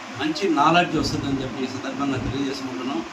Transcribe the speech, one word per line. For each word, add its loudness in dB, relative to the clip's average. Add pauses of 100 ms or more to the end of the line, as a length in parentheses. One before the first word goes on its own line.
(200)
మంచి 0
నాలెడ్జ్ 6
వస్తుందని 0
చెప్పి -6
ఈ -2
సందర్భంగా -4
తెలియజేసుకుంటున్నాం. -4